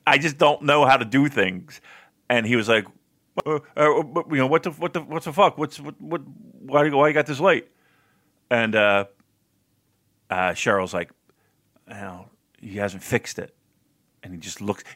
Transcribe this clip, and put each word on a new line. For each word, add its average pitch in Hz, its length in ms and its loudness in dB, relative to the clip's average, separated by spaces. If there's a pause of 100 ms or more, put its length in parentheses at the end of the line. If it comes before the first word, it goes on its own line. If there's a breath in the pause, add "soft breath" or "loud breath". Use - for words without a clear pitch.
I 143 120 4
just 147 180 -4
don't 151 260 2
know 147 220 4
how 135 140 4
to 120 80 -2
do 135 220 2
things. 92 520 -4 (480 soft breath)
And 120 160 0
he 117 100 0
was 110 140 0
like, 110 160 4 (600)
"Uh, 151 140 -4 (180)
uh, 151 240 2
but, 156 280 -4
you 156 60 -2
know, 131 100 2
what 156 160 2
the, 175 100 -6
what 165 200 -6
the, 170 80 -4
what 151 240 -10
the 160 80 -10
fuck? 165 240 2
What's, 147 240 -8
what, 147 180 -14
what, 160 220 -8 (400)
why, 147 300 2
why 143 180 4
you 151 60 0
got 147 100 2
this 143 160 -6
light?" 175 260 2 (840)
And, 113 260 0
uh, 101 300 4 (1200)
uh, 92 220 -2
Cheryl's 92 420 -2
like, 87 180 -6 (800)
"Well, 98 420 -16 (300)
he 101 160 -16
hasn't 98 260 -6
fixed - 360 -4
it." - 160 -14 (680)
And 92 120 -16
he 87 40 -14
just 85 220 -14
looks, 101 240 -6 (120)